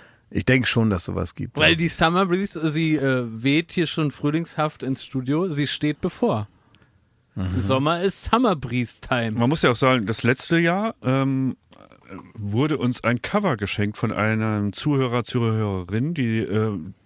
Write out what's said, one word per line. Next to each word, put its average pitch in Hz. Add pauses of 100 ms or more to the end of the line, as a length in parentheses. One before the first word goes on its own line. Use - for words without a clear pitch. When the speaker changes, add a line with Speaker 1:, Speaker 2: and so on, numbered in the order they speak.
(340)
Speaker 1:
Ich -
denk 131
schon, 113
dass 95
sowas 90
gibt, -
Speaker 2:
Weil 156
Speaker 1:
ja. 170
Speaker 2:
die 165
Summer 175
Breeze, 175
sie, 156
äh, 131
weht 139
hier 165
schon 151
frühlingshaft 151
ins 131
Studio. 143
Sie 143
steht -
bevor. 165 (880)
Speaker 1:
Mhm. 92
Speaker 2:
Sommer 139
ist -
Summer 226
Breeze 123
Time. 113
Speaker 3:
Man 120
muss 147
ja 139
auch 117
sagen, 131
das 110
letzte 120
Jahr, 185
ähm, 131 (760)
wurde 113
uns 123
ein 117
Cover 196
geschenkt 104
von 113
einem 107
Zuhörer, 131
Zuhörerin, 110
die, 113
äh, 110 (260)